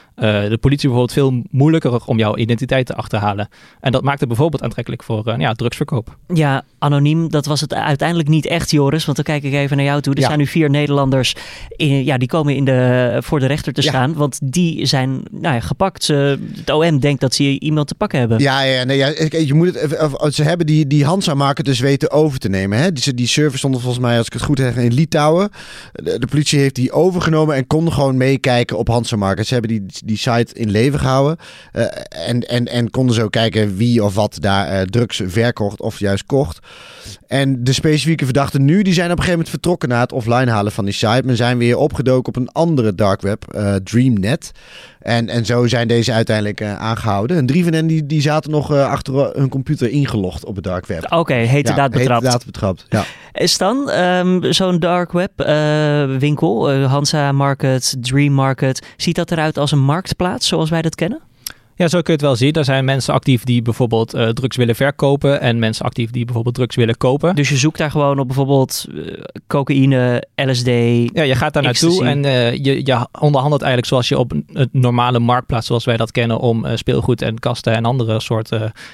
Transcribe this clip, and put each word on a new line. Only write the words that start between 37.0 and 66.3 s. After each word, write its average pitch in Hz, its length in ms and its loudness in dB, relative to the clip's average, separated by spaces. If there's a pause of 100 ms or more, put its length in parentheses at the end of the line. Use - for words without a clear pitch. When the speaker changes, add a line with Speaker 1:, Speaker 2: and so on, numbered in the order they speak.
Speaker 3:
En 135 360 0
de 131 100 2
specifieke 151 520 0
verdachten 139 400 0
nu, 175 160 4
die 190 120 2
zijn 175 180 0
op 170 60 0
een 147 60 -2
gegeven 175 80 0
moment 165 180 0
vertrokken 165 400 -2
na 120 100 0
het 123 120 0
offline 120 400 0
halen 104 200 0
van 101 140 -4
die 101 80 -2
site. 117 320 2
Maar 127 100 2
zijn 123 220 0
weer 120 200 2
opgedoken 131 500 0
op 120 80 -6
een 123 160 -4
andere 135 440 2
dark 98 260 0
web, 101 320 -4
eh, 101 220 0
Dreamnet. 110 760 0 (480)
En, 117 300 -2
en 117 160 -2
zo 120 220 2
zijn 117 200 0
deze 117 260 2
uiteindelijk, 110 480 0
eh, 104 180 -6
aangehouden. 113 580 -2
En 131 80 2
drie 151 180 2
van 170 100 0
hen 160 140 0
die, 160 180 0
die 151 160 0
zaten 151 300 0
nog, 147 220 0
eh, 139 180 2
achter 143 220 -4 (200)
hun 135 160 0
computer 131 400 -2
ingelogd 107 560 -2
op 107 100 -10
het 92 80 -8
dark 92 220 -6
web. 82 260 -8
Speaker 2:
Oké, 165 220 0
heterdaad 135 600 2
Speaker 3:
Ja, 117 60 0
Speaker 2:
betrapt. 123 240 2
Speaker 3:
heterdaad 123 220 0
betrapt, 95 440 -6
ja. 104 140 0 (280)
Speaker 2:
Eh, - 160 -2
Stan, 247 420 0
ehm, 180 640 2
zo'n 180 280 0
dark 175 320 0
web, 180 200 -2 (100)
eh, 151 760 0
winkel, 147 540 0
eh, 135 200 2
Hansa 143 400 0
Market, 139 720 0
Dream 139 320 2
Market, 135 520 0 (120)
ziet 175 180 -2
dat 170 160 -4
eruit 156 260 -2
als 143 140 0
een 143 120 4
marktplaats 180 640 -2
zoals 160 220 0
wij 165 120 0
dat 165 140 -2
kennen? 208 260 -4 (540)
Speaker 1:
Ja, 180 120 2
zo 165 140 0
kun - 40 -6
je 170 60 0
het 147 100 2
wel 139 140 2
zien. 135 180 2
Er 156 120 0
zijn 135 200 2
mensen 135 280 0
actief 131 300 2
die 120 180 2
bijvoorbeeld, 113 520 0
eh, 120 140 0
drugs 120 280 -2
willen 117 200 2
verkopen 143 680 0
en 117 180 0
mensen 110 260 -2
actief 120 240 -4
die 123 160 -4
bijvoorbeeld 120 300 -2